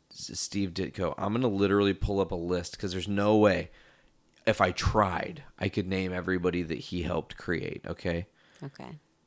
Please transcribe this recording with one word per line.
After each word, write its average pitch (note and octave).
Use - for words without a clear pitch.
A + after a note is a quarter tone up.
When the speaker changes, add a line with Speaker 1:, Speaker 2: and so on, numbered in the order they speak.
Speaker 1:
S-, -
Steve G2
Ditko, F2+
I'm G2+
gonna B2
literally G2+
pull G2
up F#2
a F#2+
list, F2
'cause F#2+
there's F2+
no G2+
way, F#2
if G#2+
I F#2
tried, F2+
I G#2
could G2
name F#2+
everybody F2
that D#2+
he F2
helped E2+
create, -
okay? E2+
Speaker 2:
Okay. -